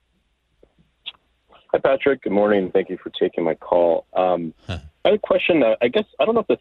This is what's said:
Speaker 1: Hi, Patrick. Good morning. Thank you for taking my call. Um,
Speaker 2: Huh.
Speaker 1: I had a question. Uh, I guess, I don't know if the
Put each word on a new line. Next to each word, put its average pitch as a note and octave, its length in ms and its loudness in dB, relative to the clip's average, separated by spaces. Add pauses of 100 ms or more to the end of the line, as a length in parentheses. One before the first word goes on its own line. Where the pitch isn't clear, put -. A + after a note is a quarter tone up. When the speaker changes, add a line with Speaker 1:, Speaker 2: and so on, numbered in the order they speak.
(1700)
Speaker 1:
Hi, - 60 2
Patrick. C3+ 440 0
Good G2 100 -4
morning. G2+ 400 2
Thank F#2+ 180 0
you F2 80 -8
for - 120 -14
taking F2+ 340 -2
my D#2+ 100 0
call. E2+ 600 0
Um, F2 400 -2 (120)
Speaker 2:
Huh. F2+ 120 -8 (260)
Speaker 1:
I - 40 2
had G3+ 60 4
a G#3+ 40 2
question. F3 440 0
Uh, A2 180 2
I B2 80 2
guess, B2 160 -2 (140)
I C3+ 60 0
don't A3+ 100 0
know A#3 60 0
if - 80 -4
the - 120 0